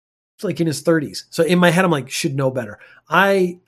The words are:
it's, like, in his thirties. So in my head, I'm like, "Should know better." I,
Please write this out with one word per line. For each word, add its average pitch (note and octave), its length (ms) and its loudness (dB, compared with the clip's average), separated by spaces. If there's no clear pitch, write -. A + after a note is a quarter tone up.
it's, - 80 -12
like, F3+ 160 -6
in E3+ 60 0
his D3 140 -4
thirties. D#3+ 500 -2
So E3 140 0
in F3 160 2
my F3 100 6
head, F3 140 2
I'm F#3 80 2
like, C3 180 -4
"Should C#3+ 240 -4
know C3+ 160 0
better." A#2 300 -8
I, F#3 600 2